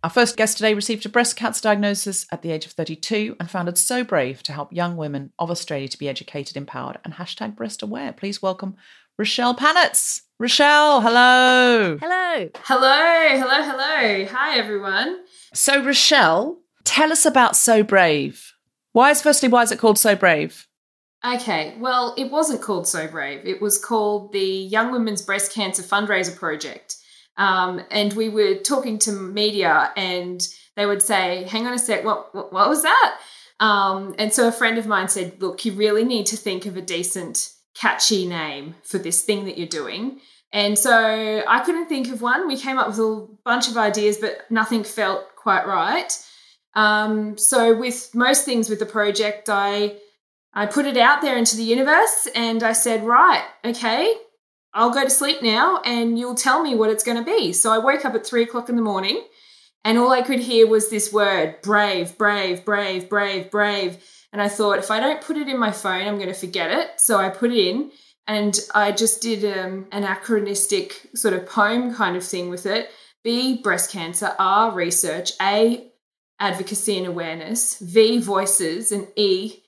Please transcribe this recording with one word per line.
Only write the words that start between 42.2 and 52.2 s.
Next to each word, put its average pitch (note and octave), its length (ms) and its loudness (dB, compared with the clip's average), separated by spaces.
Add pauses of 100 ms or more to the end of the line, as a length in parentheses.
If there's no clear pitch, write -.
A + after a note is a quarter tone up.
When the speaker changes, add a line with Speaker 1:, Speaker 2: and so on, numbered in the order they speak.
Speaker 3:
one. C#4+ 240 0
We C4+ 100 -4
came C4 220 -4
up - 80 0
with G#3 100 -6
a A3 300 -2 (180)
bunch A#3+ 220 0
of A#3 100 -2
ideas, G#3 400 2
but - 320 -6
nothing A3 340 0
felt F#3+ 520 -4
quite - 320 0
right. G3 440 -2 (600)
Um, G#3+ 640 0
so A3+ 400 4
with A#3+ 380 -6
most C4+ 300 2
things A#3 220 0
with G#3+ 120 -4
the A3 80 -4
project, G#3 600 -2
I, G3+ 500 -2 (580)
I G#3 100 -2
put C#4 220 -2
it B3 100 -2
out C4+ 240 6
there C4+ 160 0
into A3 180 2
the A3+ 60 -6
universe C#4 720 2